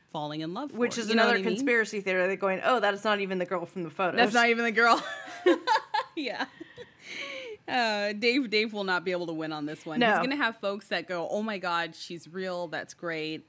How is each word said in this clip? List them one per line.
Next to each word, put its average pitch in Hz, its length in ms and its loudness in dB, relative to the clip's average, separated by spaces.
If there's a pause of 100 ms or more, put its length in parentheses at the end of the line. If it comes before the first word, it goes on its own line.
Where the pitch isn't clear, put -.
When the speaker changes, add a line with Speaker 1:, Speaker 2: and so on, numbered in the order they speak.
(100)
Speaker 1:
falling 151 300 -6
in 165 140 -6
love 277 180 -8
Speaker 2:
Which 240 220 0
Speaker 1:
for. 233 60 -4
Speaker 2:
is 214 100 -4
Speaker 1:
You 226 40 2
know 226 100 6
Speaker 2:
another 233 140 4
Speaker 1:
what - 80 -4
I - 40 0
mean? 190 60 0
Speaker 2:
conspiracy 226 440 2
theory. 185 260 2
They're 190 100 0
going, 190 280 0
"Oh, 240 160 4
that's 202 240 2
not 208 160 2
even 190 180 -2
the 180 80 0
girl 175 200 -4
from 180 160 -8
the 165 80 -6
photos." 180 280 0
Speaker 1:
That's 233 160 4
not 233 140 6
even 233 160 2
the 233 80 0
girl. 233 300 6 (420)
<laughs> 359 80 8 (640)
Yeah. 247 280 -4 (1200)
Uh, 214 440 0
Dave, 240 380 2
Dave 214 220 2
will 208 120 -4
not 180 200 2
be 185 80 0
able 175 140 -2
to 165 60 -4
win 156 200 -4
on 151 140 -6
this 156 200 -8
one. 165 140 -2
He's 240 80 6
Speaker 2:
No. 202 120 6
Speaker 1:
gonna 269 160 0
have 226 220 0
folks 202 300 -6
that 175 200 -4
go, 175 220 -4
"Oh 208 120 0
my 220 160 -4
God, 170 360 -2
she's - 340 -12
real. 180 400 -6
That's 151 240 -6
great." 156 560 -6